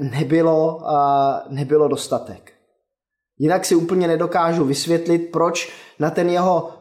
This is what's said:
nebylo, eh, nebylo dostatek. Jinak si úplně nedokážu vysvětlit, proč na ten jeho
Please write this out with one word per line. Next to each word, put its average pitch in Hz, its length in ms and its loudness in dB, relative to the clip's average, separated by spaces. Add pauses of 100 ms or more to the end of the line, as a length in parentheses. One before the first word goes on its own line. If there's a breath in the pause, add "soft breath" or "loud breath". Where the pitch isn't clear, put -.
nebylo, 156 840 0
eh, 139 640 0
nebylo 143 400 2
dostatek. - 640 -6 (880)
Jinak 175 260 0
si - 100 2
úplně 175 340 2
nedokážu 170 560 0
vysvětlit, 165 540 0
proč 170 540 -2 (260 loud breath)
na 147 120 -2
ten 175 200 0
jeho 175 400 0 (100)